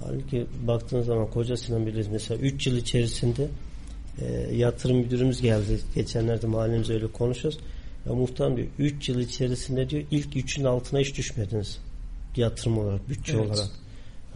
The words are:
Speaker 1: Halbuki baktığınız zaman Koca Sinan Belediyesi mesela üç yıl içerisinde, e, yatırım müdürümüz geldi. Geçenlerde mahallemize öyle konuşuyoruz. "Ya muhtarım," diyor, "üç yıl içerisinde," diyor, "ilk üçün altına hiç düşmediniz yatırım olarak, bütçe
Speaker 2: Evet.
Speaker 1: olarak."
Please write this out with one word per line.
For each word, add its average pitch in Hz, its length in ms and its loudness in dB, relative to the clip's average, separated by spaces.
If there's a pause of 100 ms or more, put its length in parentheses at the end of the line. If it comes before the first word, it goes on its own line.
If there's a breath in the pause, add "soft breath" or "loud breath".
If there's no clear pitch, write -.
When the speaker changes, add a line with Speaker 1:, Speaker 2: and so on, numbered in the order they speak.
Speaker 1:
Halbuki 127 420 -2 (220)
baktığınız 117 380 2
zaman 113 240 2
Koca 117 280 0
Sinan 113 280 0
Belediyesi 110 260 -2
mesela 110 300 -2
üç 139 260 0
yıl 123 100 4
içerisinde, 120 680 2 (760 loud breath)
e, 120 340 -2
yatırım 120 420 4
müdürümüz 123 440 2
geldi. 107 380 4 (160)
Geçenlerde 113 520 2
mahallemize 113 460 2
öyle 110 140 2
konuşuyoruz. 123 520 -2 (460 soft breath)
"Ya 123 80 -2
muhtarım," 127 440 2
diyor, 117 100 0 (120)
"üç 147 300 0
yıl 123 100 2
içerisinde," 127 680 0
diyor, 147 220 -2
"ilk 147 240 0
üçün 135 280 -2
altına 127 360 2
hiç 139 180 0
düşmediniz 104 600 -2 (580)
yatırım 113 420 2
olarak, 101 320 0
bütçe - 280 -4
Speaker 2:
Evet. 107 80 2
Speaker 1:
olarak." 104 240 0 (680 soft breath)